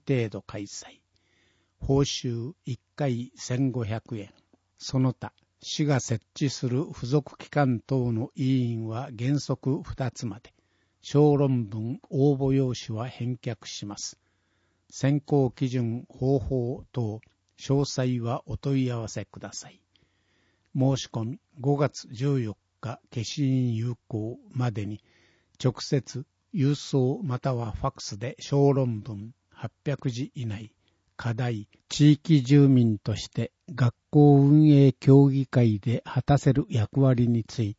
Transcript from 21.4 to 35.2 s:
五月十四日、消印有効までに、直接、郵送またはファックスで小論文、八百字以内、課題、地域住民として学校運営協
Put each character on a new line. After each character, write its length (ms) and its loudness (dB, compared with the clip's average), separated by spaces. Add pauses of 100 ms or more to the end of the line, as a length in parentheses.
五 160 0
月 340 -4
十 300 -2
四 160 -6 (240)
日、 180 -10 (120)
消 360 -6
印 280 0
有 200 -4 (120)
効 320 -8 (120)
ま 200 -4
で 140 -8
に、 160 -10 (600)
直 160 2
接、 460 -6 (280)
郵 220 2
送 480 -2
ま 160 -4
た 160 -2
は 160 -6
フ 140 -8
ァ 20 0
ッ 60 -4
ク 100 -16
ス 160 -12
で 200 -10
小 340 4
論 280 -2
文、 320 -12 (160)
八 220 -12 (140)
百 240 -4
字 260 -8
以 100 -8
内、 280 -10 (420)
課 180 -6
題、 360 -6 (180)
地 260 6
域 300 2
住 240 8
民 300 4
と 180 -4
し 140 -10
て 240 -6 (200)
学 220 0 (140)
校 260 8
運 340 6
営 220 8
協 380 6